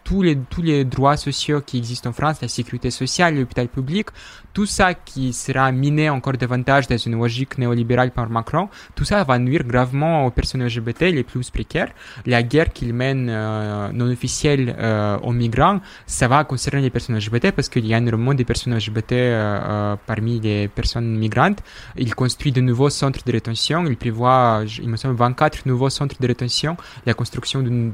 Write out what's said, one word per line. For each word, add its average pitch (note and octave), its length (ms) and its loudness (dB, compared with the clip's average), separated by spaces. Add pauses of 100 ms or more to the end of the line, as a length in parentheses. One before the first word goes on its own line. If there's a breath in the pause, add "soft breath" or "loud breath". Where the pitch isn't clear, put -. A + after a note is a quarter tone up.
tous F#3+ 200 0
les, D#3+ 140 4
tous C3+ 260 -4
les D3 220 2
droits C3+ 340 2
sociaux D3 420 -2
qui - 180 -6
existent A#2+ 300 -6
en A#2+ 60 -6
France, D3 260 -2
la A#2+ 80 -6
sécurité B2 420 -4
sociale, D#3 460 0
l'hôpital B2+ 320 -2
public, D3+ 380 -4 (460 loud breath)
tout G3+ 140 0
ça F#3 280 2
qui C3 380 -6
sera C3 380 0
miné D3 400 2
encore C3+ 260 -2
davantage B2+ 520 2
dans B2 80 2
une A2+ 200 -2
logique A#2+ 400 -2
néolibérale B2 540 2
par A#2 180 -4
Macron, A#2 400 -2 (280 loud breath)
tout D3 80 0
ça G#3 180 2
va C3 160 2
nuire B2+ 260 2
gravement C3 600 2
aux B2 40 2
personnes - 320 -2
L B2 60 0
G A#2 120 -4
B A#2 120 -4
T F3 200 2
les C3+ 100 0
plus - 280 -6
précaires. D3+ 380 -4 (380 loud breath)
La B2 160 2
guerre D3 300 2
qu'il A#2+ 200 -6
mène, B2+ 380 -2
euh, G#2+ 640 -4
non A#2+ 160 0
officielle, C3 680 0
euh, G#2 440 0
aux B2 100 -2
migrants, B2+ 480 2 (260 loud breath)
ça - 220 0
va D3 160 4
concerner C#3 380 -2
les C3 80 2
personnes A#2+ 240 -2
L G#2+ 80 0
G G#2+ 80 -6
B A#2 80 2
T G3 140 2
parce - 180 -2
qu'il A2+ 160 0
y A2 80 2
a A2+ 40 4
énormément A#2+ 360 2
de B2+ 80 2
personnes A#2+ 320 -2
L A2+ 60 0
G G#2 100 -6
B A2 100 -2
T, - 160 -2
euh, A2 440 2 (100)
euh, G#2 240 0 (100)
parmi A2 360 -2
les G#2 260 0
personnes A2+ 500 -2
migrantes. B2+ 440 2 (360 loud breath)
Il A#2 200 -2
construit B2+ 340 0
de B2+ 100 2
nouveaux B2+ 300 4
centres C#3 340 -2
de B2 60 -2
rétention. A#2 560 0
Il B2+ 100 0
prévoit, A#2+ 680 4 (180)
il A#2 60 -4
me A2+ 80 -2
semble, C3 180 -2
vingt-quatre B2+ 500 2
nouveaux C3 260 2
centres - 280 -4
de B2+ 80 0
rétention. B2 500 -2 (300 loud breath)
La A#2+ 80 2
construction - 480 -4
de, A#2 320 0